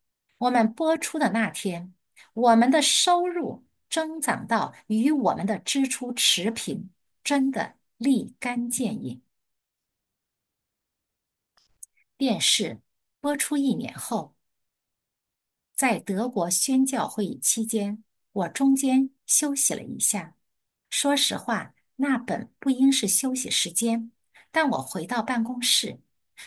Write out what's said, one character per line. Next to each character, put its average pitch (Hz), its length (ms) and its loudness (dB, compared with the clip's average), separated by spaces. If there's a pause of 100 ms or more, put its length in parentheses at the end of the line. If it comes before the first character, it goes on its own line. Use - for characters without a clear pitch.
(380)
我 247 120 0
们 226 240 4
播 320 240 2
出 320 220 -6
的 240 120 2
那 214 180 0
天， 175 440 -8 (400)
我 226 220 6
们 240 160 6
的 294 100 6
收 349 460 4
入 339 380 -6 (240)
增 320 320 -4
长 - 260 -2
到 190 260 -2 (140)
与 220 240 2
我 247 220 2
们 165 120 -4
的 196 140 -2
支 269 260 0
出 247 280 -6
持 202 360 2
平， - 400 -8 (360)
真 269 260 2
的 - 240 -6 (220)
立 240 420 0
竿 240 300 -4
见 214 340 -4
影。 - 180 -10 (3000)
电 233 240 -2
视 - 400 0 (400)
播 285 160 -2
出 294 220 -2
一 277 180 2
年 - 180 -8
后， 160 400 -6 (1400)
在 240 240 2
德 202 300 -2
国 180 200 0
宣 262 360 2
教 240 200 0
会 208 200 -2
议 - 120 -8
期 - 280 -2
间， 214 360 -4 (300)
我 185 160 -2
中 269 260 2
间 269 360 2 (160)
休 - 280 0
息 - 200 0
了 - 100 -6
一 135 160 -10
下。 - 380 -4 (520)
说 277 280 0
实 - 180 0
话， - 380 -6 (220)
那 269 240 0
本 - 400 -6
不 277 100 0
应 262 220 4
是 240 160 2
休 254 260 2
息 254 160 -4
时 - 220 -2
间， 226 400 -2 (400)
但 320 180 2
我 143 100 0
回 170 280 -6
到 240 160 -2
办 240 200 -2
公 247 160 -6
室， - 400 0 (480)